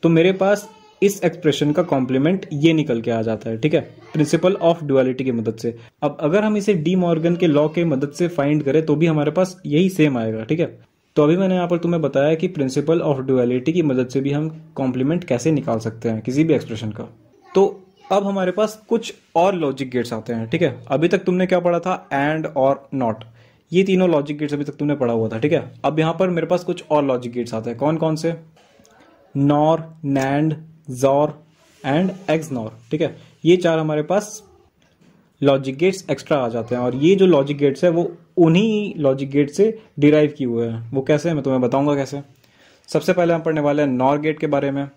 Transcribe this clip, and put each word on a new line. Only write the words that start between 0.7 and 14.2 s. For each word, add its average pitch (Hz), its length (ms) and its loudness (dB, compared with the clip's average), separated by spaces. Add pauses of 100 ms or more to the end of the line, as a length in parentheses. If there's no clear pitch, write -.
इस 196 220 0
एक्सप्रेशन 151 480 0
का 175 120 0
कॉम्प्लीमेंट 139 720 0
ये 151 180 4
निकल 139 280 0
के 113 100 -4
आ 113 120 0
जाता 110 280 -4
है, 113 80 -6
ठीक 151 160 0
है, 143 140 0 (240)
principle 160 500 2
of 170 200 2
duality 131 420 2
की 127 80 -2
मदद 113 240 -2
से। 117 180 -6 (280)
अब 147 180 -2
अगर 170 240 2
हम 214 120 0
इसे 202 200 0
डी 160 200 0
मॉर्गन 170 400 2
के 175 100 0
लॉ 147 220 4
के 170 180 -2
मदद 143 260 -2
से 175 180 -2
फाइंड 147 320 0
करें 139 240 2
तो 147 100 2
भी 160 100 2
हमारे 151 240 2
पास 185 260 -2 (100)
यही 156 240 2
सेम 151 280 2
आएगा, 110 260 -4
ठीक 156 160 -2
है। 156 60 0 (500)
तो 151 60 6
अभी 151 140 6
मैंने 185 180 2
यहाँ 175 140 0
पर 175 100 0
तुम्हें 170 240 0
बताया 139 320 2
कि 170 160 -2
principle 151 540 0
of 139 220 0
duality 127 460 2
की 175 100 0
मदद 127 260 0
से 135 120 -2